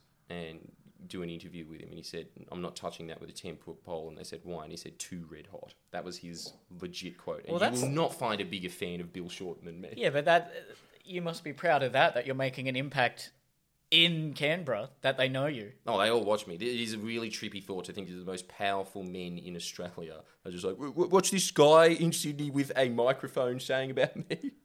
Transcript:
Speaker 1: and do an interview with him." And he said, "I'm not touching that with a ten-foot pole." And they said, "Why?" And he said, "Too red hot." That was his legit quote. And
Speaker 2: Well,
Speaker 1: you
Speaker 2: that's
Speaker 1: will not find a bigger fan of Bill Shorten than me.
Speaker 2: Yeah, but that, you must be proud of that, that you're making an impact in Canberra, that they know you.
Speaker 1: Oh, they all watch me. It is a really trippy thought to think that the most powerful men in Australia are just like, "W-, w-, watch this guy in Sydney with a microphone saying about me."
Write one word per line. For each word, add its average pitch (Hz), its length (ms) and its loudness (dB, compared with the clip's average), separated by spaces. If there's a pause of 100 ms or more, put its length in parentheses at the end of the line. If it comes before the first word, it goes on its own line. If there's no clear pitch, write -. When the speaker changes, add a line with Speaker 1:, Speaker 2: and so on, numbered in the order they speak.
(300)
Speaker 1:
and 82 300 -10 (480)
do 92 160 -10
an 85 60 -6
interview 85 360 -12
with 80 140 -16
him." 82 100 -16
And 82 80 -16
he 82 60 -16
said, 80 240 -10 (240)
"I'm 87 100 -8
not 85 140 -8
touching 85 320 -10
that 80 140 -14
with - 80 -14
a 78 40 -20
ten-foot 82 520 -14
pole." 82 240 -8
And 76 80 -14
they 82 80 -16
said, - 180 -12
"Why?" 85 200 -10
And 80 80 -14
he 85 60 -12
said, - 220 -16
"Too 87 320 -10
red 78 180 -18
hot." - 260 -16 (160)
That 87 120 -6
was 87 140 -10
his 85 340 -12 (300)
legit 87 360 -10
quote. - 280 -8
And - 80 -4
Speaker 2:
Well, - 100 0
Speaker 1:
you - 60 4
Speaker 2:
that's 123 120 -2
Speaker 1:
will 131 80 2
not 151 240 0
find 110 280 -2
a 95 40 0
bigger 90 240 -6
fan 87 300 -6
of 87 140 -10
Bill 90 160 -8
Shorten 87 360 -10
than 85 140 -12
me. 95 160 -14
Speaker 2:
Yeah, 220 140 0
but 147 160 0
that, 170 260 4 (540)
you 180 160 -6
must 165 240 -6
be 147 80 -6
proud 143 300 4
of 123 100 0
that, 135 220 6
that 120 100 0
you're 135 100 -2
making 131 320 -2
an 131 80 -2
impact 131 560 0 (580)
in 160 440 6
Canberra, 143 560 -2 (100)
that 135 160 2
they 131 140 2
know 131 160 0
you. 110 260 -6 (140)
Speaker 1:
Oh, 113 120 2
they 104 120 6
all 117 160 4
watch 104 200 2
me. 90 100 -8
It 87 60 -10
is 117 300 -2
a 110 60 -6
really 113 320 -4
trippy 104 340 -8
thought 92 220 -6
to 90 80 -10
think 92 160 -8
that 90 60 -10
the 90 100 -12
most 92 240 -8
powerful 98 520 -2
men 90 360 -8
in 87 180 -10
Australia 87 600 -10 (280)
are 92 80 -10
just 90 140 -6
like, 95 80 0
"W-, 131 180 -6
w-, 165 180 2
watch 180 220 6
this 190 200 2
guy 156 340 12
in 165 260 6
Sydney 147 400 -2
with 135 240 0
a 131 140 4
microphone 127 720 2
saying 131 300 -2
about 143 220 2 (160)
me." 214 220 -4 (140)